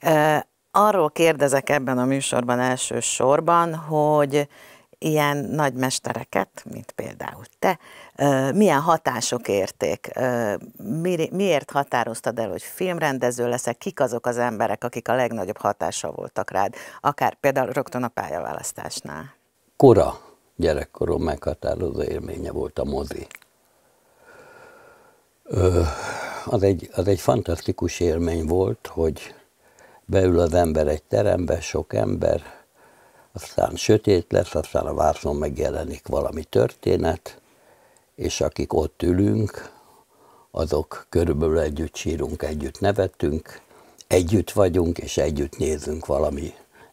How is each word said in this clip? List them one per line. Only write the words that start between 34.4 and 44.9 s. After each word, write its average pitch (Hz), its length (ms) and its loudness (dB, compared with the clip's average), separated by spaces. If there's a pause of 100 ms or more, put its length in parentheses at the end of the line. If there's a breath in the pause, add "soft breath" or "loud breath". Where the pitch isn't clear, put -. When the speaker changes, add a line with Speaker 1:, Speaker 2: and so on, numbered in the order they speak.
Speaker 2:
aztán - 320 -2
a 73 80 -4
vászon 73 420 0
megjelenik 73 720 -4
valami - 380 -2
történet, - 960 0 (760 soft breath)
és - 260 -4
akik - 320 -2
ott - 300 -2
ülünk, 101 680 2 (800 soft breath)
azok - 580 -4
körülbelül 80 500 2
együtt 78 380 -2
sírunk, 76 460 -4
együtt 73 380 -6
nevetünk, 92 800 -2 (460 loud breath)
együtt 92 440 2
vagyunk, 87 480 2